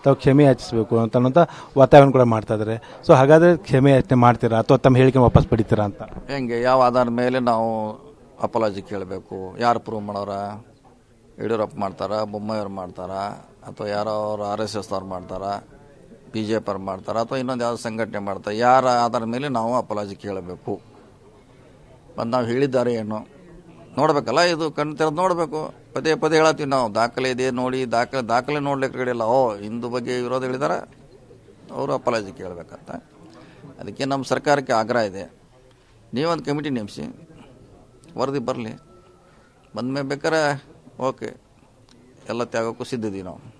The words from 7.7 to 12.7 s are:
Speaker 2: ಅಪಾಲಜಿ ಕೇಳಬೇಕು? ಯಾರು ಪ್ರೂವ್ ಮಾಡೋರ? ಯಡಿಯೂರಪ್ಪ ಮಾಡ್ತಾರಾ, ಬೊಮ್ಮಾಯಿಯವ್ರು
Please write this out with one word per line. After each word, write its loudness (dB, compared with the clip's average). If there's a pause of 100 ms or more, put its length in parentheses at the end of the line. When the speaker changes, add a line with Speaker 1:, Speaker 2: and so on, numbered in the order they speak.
Speaker 2:
ಅಪಾಲಜಿ -2
ಕೇಳಬೇಕು? -10 (260)
ಯಾರು 2
ಪ್ರೂವ್ -8
ಮಾಡೋರ? -6 (1040)
ಯಡಿಯೂರಪ್ಪ -4
ಮಾಡ್ತಾರಾ, -6 (140)
ಬೊಮ್ಮಾಯಿಯವ್ರು -8